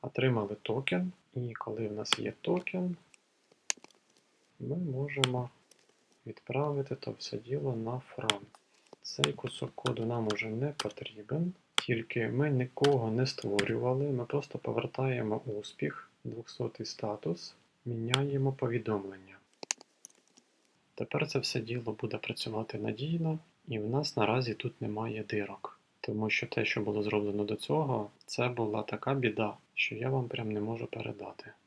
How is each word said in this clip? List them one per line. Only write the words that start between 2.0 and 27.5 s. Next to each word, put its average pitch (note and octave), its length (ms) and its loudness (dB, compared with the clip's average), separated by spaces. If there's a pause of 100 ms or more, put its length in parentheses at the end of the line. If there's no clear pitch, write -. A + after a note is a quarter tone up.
є G#2+ 220 -4
токен, F3+ 540 -2 (1600)
ми B2+ 160 -2
можемо C3 760 0 (760)
відправити C#3 680 0
то A2+ 160 -8
все - 260 -8
діло B2+ 380 -2
на A2+ 240 -2
фронт. A2 600 0 (420)
Цей C#3 320 0
кусок - 420 -6
коду A#2+ 300 -2
нам A#2 220 0
уже G#2+ 220 -2
не A#2+ 180 0
потрібен, C#3+ 840 -4 (220)
тільки A#2 520 0
ми C3 220 2
нікого B2+ 640 4
не B2 160 4
створювали, A#2 760 2
ми B2+ 200 0
просто C#3 320 -2
повертаємо A#2+ 800 0
успіх, - 720 -6 (140)
двохсотий A#2 640 -6
статус, - 680 -4 (300)
міняємо C3 680 2
повідомлення. G#2 840 0 (1600)
Тепер - 320 -2
це C3+ 120 0
все C3 200 0
діло A2+ 320 -4 (100)
буде A2+ 160 -2
працювати A2 600 -4
надійно, D#3 640 0 (280)
і A#2 120 0
в G#2+ 100 -2
нас C#3+ 280 0
наразі A2+ 360 4
тут - 280 -4
немає A2 420 -2
дирок. G2+ 560 -4 (220)
Тому A2 280 0
що - 180 2
те, A2 180 2
що - 160 2
було G#2 220 2
зроблено G#2 400 2
до G#2+ 120 0